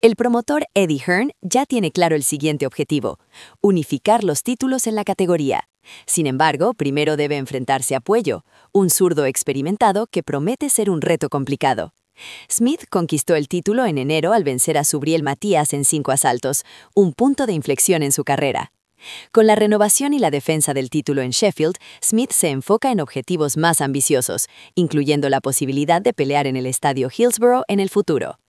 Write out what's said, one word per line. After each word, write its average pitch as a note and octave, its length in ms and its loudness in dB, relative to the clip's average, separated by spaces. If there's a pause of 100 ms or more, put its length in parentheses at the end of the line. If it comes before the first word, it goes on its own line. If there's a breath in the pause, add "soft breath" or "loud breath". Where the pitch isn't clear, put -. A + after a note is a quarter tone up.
El A3+ 140 4
promotor A#3+ 580 -2
Eddie D#3+ 240 2
Hearn F#3 420 -2
ya B3 240 0
tiene G#3+ 280 -2
claro E3+ 220 2
el D3 80 0
siguiente C#3+ 440 -2
objetivo: C3+ 520 -4 (440 loud breath)
unificar G3 600 2
los E3+ 200 -2
títulos B3+ 440 -2
en A3 100 -2
la G#3 80 -4
categoría. E3+ 640 0 (380 loud breath)
Sin D#3+ 220 -2
embargo, D3+ 480 2
primero D3 420 0
debe D3 220 0
enfrentarse C3+ 560 -4
a C3 60 -2
Puello, F#3 440 -2 (260 soft breath)
un F#3+ 200 4
zurdo E3 340 2
experimentado F#3 840 0
que F3 140 -4
promete E3+ 460 -4
ser G#3 220 0
un E3 100 0
reto D#3 300 -2
complicado. C3+ 640 -2 (560 loud breath)
Smith B3+ 400 0
conquistó E3+ 440 0
el D3 140 0
título G#3+ 380 0
en E3 100 -2
enero D#3 380 0
al G#3 100 2
vencer C#3 320 0
a D3 80 0
Subriel D#3 380 0
Matías D3+ 500 0
en C#3+ 140 -2
cinco C#3+ 260 0
asaltos, C3 540 0 (280 loud breath)
un F#3+ 200 4
punto C4+ 320 0
de G#3 80 -2
inflexión D#3 480 0
en C#3 100 0
su C#3+ 120 -2
carrera. - 480 -2 (600 loud breath)
Con A3 140 6
la G#3+ 80 6
renovación G#3+ 580 2
y D4 60 0
la B3 120 2
defensa D3 440 -2
del C3 160 -4
título C#3+ 320 -2
en B2+ 80 -4
Sheffield, E3+ 460 0 (260 loud breath)
Smith A#3 300 0
se - 180 0
enfoca G3 420 0
en G#3 80 0
objetivos D3 560 -2
más D#3+ 240 2
ambiciosos, C3+ 680 0 (280 loud breath)
incluyendo D3 560 0
la C3+ 100 2
posibilidad C#3+ 640 0
de A#3+ 100 0
pelear C#3+ 340 0
en C3 80 -2
el B2+ 120 -4
Estadio C3+ 420 -2
Hillsborough A#3+ 580 2
en G3 140 0
el G3 80 0
futuro. D3+ 500 -2 (100)